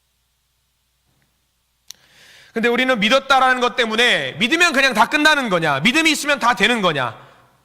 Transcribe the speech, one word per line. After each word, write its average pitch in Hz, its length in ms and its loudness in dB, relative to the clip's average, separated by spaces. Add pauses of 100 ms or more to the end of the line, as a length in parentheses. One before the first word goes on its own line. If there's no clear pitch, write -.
(2500)
근데 226 160 -2
우리는 254 300 0
믿었다라는 262 600 2
것 240 140 -2
때문에 220 580 0
믿으면 302 400 0
그냥 269 200 0
다 220 140 2
끝나는 285 420 0
거냐? 160 320 0
믿음이 302 300 2
있으면 277 280 -2
다 233 140 0
되는 220 280 0
거냐? 139 360 -2 (480)